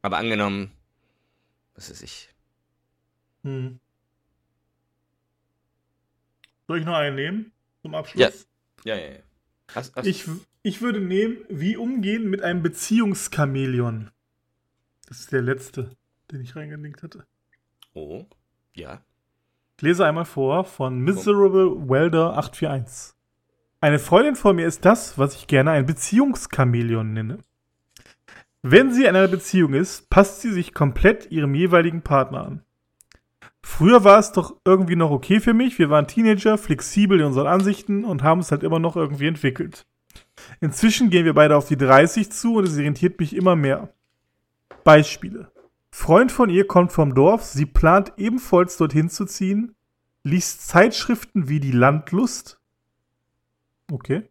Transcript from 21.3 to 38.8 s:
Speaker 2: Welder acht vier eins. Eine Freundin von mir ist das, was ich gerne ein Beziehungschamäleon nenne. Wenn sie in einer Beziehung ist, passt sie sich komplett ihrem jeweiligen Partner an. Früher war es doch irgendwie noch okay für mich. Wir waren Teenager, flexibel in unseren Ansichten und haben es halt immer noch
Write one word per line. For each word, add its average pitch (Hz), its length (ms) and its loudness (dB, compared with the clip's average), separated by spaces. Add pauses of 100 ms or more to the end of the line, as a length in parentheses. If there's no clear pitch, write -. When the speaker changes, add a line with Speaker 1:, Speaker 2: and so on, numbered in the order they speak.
Speaker 2:
Welder 160 520 0
acht - 180 -10
vier 151 140 -6
eins. - 480 -12 (600)
Eine 147 200 2
Freundin 254 360 2
von 196 200 2
mir 165 100 -2
ist - 180 -8
das, 214 340 2
was 139 180 -2
ich - 120 -20
gerne 143 240 2
ein 139 140 0
Beziehungschamäleon 120 1300 -2
nenne. 110 260 -8 (1200)
Wenn 240 300 6
sie 247 120 2
in 185 120 4
einer 190 120 4
Beziehung 180 460 0
ist, - 360 -4
passt 196 300 4
sie 226 120 -6
sich 175 220 -6
komplett 180 560 0
ihrem 147 240 -2
jeweiligen 170 480 2
Partner 135 440 -2
an. - 160 -14 (1000)
Früher 208 400 4
war 202 140 10
es 208 140 0
doch - 320 -4
irgendwie 185 320 2
noch 165 140 0
okay 185 300 2
für 233 140 2
mich. 240 240 0
Wir 151 120 4
waren 147 160 4
Teenager, 220 520 2
flexibel 190 600 0
in 147 60 2
unseren 139 200 0
Ansichten 196 580 -2
und 160 180 -6
haben 160 180 2
es 165 100 -8
halt 143 120 -2
immer 165 160 -2
noch 165 180 -2